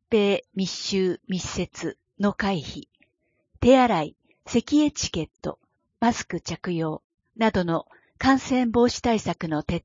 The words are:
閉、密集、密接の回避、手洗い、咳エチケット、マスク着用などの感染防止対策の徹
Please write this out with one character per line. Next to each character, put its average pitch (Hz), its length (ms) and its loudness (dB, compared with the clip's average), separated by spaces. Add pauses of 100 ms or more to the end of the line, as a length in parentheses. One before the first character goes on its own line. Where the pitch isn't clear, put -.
(120)
閉、 202 300 2 (140)
密 190 160 -2
集、 185 560 -2
密 185 200 -6
接 - 500 -8 (220)
の 196 140 0
回 196 280 -2
避、 - 260 -12 (720)
手 254 180 8
洗 226 240 4
い、 - 140 -8 (320)
咳 294 340 2
エ 294 100 2
チ - 180 -6
ケ 165 140 -6
ッ 151 60 -10 (120)
ト、 151 160 -10 (420)
マ 233 140 2
ス - 140 -8
ク 170 120 -6
着 - 320 -8
用 160 300 -4 (340)
な 220 140 2
ど 185 160 0
の 165 220 -2 (320)
感 262 180 4
染 254 300 0
防 233 200 4
止 - 140 -4
対 233 160 2
策 175 300 -4
の 156 160 -2
徹 170 220 -4